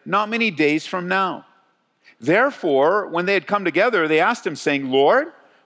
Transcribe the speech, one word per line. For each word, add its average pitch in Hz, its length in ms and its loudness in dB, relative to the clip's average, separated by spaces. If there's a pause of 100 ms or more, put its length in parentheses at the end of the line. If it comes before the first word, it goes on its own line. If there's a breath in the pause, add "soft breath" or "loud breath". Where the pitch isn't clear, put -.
not 208 220 0
many 226 220 -2
days 151 340 0
from 180 220 -8
now." 185 360 -2 (800 soft breath)
Therefore, 175 840 0
when 170 180 -4
they 196 80 0
had 185 140 -2
come 202 180 -2
together, 175 420 0
they 156 120 2
asked 220 260 0
him, 160 100 -6
saying, 139 360 -4
"Lord, 185 420 2 (320 soft breath)